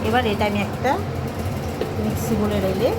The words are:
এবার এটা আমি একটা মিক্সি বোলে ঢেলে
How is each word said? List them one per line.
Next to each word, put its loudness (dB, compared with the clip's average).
এবার 4
এটা 2
আমি 0
একটা 0
মিক্সি 0
বোলে 2
ঢেলে 2